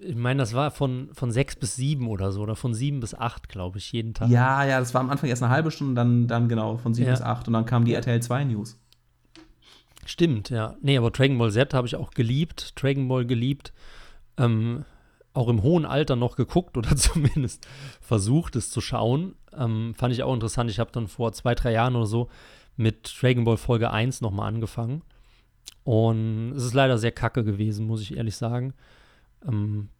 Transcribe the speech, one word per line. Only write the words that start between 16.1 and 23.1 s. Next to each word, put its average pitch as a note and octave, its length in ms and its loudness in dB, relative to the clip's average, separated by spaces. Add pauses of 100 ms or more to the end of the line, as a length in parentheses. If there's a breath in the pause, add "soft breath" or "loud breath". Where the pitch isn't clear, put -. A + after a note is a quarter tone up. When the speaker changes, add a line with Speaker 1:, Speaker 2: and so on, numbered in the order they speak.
Speaker 1:
noch A#2+ 200 0
geguckt - 400 0
oder B2 200 2
<laughs> - 0 -
zumindest - 720 0 (340 loud breath)
versucht, A#2 560 0
es - 140 -4
zu - 100 -4
schauen. C3 540 -2 (220)
Ähm, A2+ 400 -4
fand B2 180 0
ich A#2+ 80 -2
auch C3 120 -2
interessant. A#2 360 -2
Ich - 80 -4
habe A#2 140 -2
dann A2+ 160 -4
vor A#2 240 -4
zwei, - 220 -2
drei A#2+ 180 0
Jahren B2 240 2
oder A#2 100 2
so A#2 220 -2 (480 loud breath)
mit - 440 -2